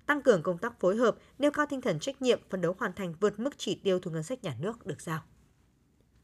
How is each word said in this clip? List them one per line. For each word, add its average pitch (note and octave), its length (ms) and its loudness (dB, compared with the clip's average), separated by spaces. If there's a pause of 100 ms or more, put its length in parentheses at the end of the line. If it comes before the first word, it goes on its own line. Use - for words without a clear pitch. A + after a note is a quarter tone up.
tăng C#4+ 160 0
cường G3+ 200 6
công F3 160 -2
tác A#3 220 -8
phối F#3+ 160 4
hợp, A#3 200 4 (220)
nêu D4 120 4
cao D4 160 0
tinh C4+ 140 -4
thần E3+ 200 0
trách C4+ 220 -6
nhiệm, A#3+ 180 4 (100)
phấn F#3+ 100 -4
đấu F3 180 0
hoàn G3+ 140 -2
thành F3 280 -6
vượt G#3 200 2
mức C#4 180 -4
chỉ - 160 -4
tiêu F#3 240 2
thu F3+ 120 -6
ngân D#3+ 120 -4
sách B3+ 220 -8
nhà C3+ 160 -6
nước A3 260 -6
được D3+ 140 -8
giao. D#3+ 220 -6 (1000)